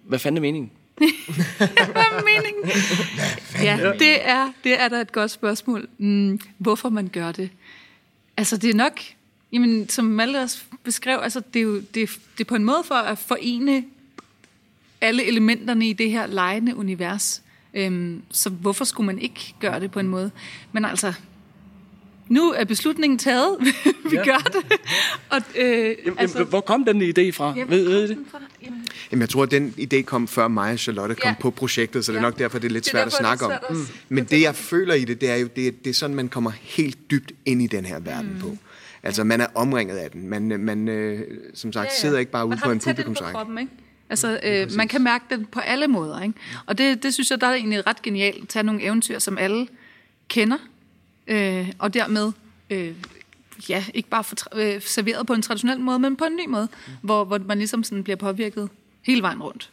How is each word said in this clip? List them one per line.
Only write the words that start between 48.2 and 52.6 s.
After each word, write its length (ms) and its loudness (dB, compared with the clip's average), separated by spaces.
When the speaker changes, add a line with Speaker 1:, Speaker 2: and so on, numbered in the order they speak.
Speaker 2:
Tag 140 -2
nogle 200 0
eventyr, 360 0
som 180 -2
alle 300 0
kender, 300 2
øh, 520 0
og 140 -2
dermed, 380 0